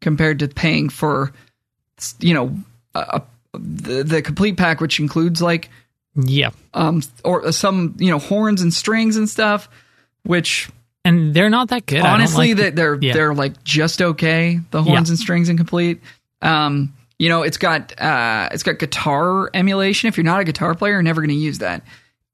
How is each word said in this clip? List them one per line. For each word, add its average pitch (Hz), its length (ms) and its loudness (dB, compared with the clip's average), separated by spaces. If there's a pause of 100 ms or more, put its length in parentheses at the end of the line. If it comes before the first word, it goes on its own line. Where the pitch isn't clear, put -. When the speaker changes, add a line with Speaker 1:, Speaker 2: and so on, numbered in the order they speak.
Speaker 1:
compared 156 400 0
to 147 80 -2
paying 151 400 -2
for, 139 440 -4 (680)
s-, - 220 -12
you 170 140 2
know, 131 220 -2 (380)
a, - 60 -6
a, - 220 -6 (360)
the, 127 440 -6
the 156 200 0
complete 185 340 0
pack, 165 240 2
which 160 200 -2
includes, 165 420 0
like, 170 280 0 (460)
Speaker 2:
Yeah. 131 340 2 (240)
Speaker 1:
um, 160 280 0 (220)
or 175 280 0
some, 185 460 -2
you 180 120 2
know, 151 80 2
horns 208 440 0
and 170 100 2
strings 220 440 0
and 214 120 0
stuff, 208 400 0 (540)
which - 460 0 (360)
Speaker 2:
And 165 300 4
they're 196 160 4
not 240 200 0
that 247 140 -4
good. 139 140 -2
I 170 60 0
don't 147 80 4
Speaker 1:
honestly, 220 420 4
Speaker 2:
like 196 40 2
Speaker 1:
that 185 180 0
they're, 156 240 2
Speaker 2:
yeah. 135 120 2
Speaker 1:
they're, 151 220 2
like, 143 300 -4
just 156 360 0
okay, 170 600 0 (100)
the 160 140 0
horns 165 240 4
Speaker 2:
Yeah. 170 60 0
Speaker 1:
and 165 40 2
strings 175 300 0
and 170 100 2
complete. 170 420 0 (400)
Um, 147 520 0 (260)
you 160 100 2
know, 165 140 2
it's 156 160 -2
got, 165 420 -2
uh, 117 520 0
it's - 100 -6
got - 160 -2
guitar 170 760 -2
emulation. 196 560 0
If - 80 -2
you're 180 80 0
not 175 160 2
a 196 40 0
guitar 165 320 -2
player, 208 180 0
you're 190 80 2
never 165 180 0
gonna 151 140 0
use 151 240 -4
that. 90 240 -6 (520)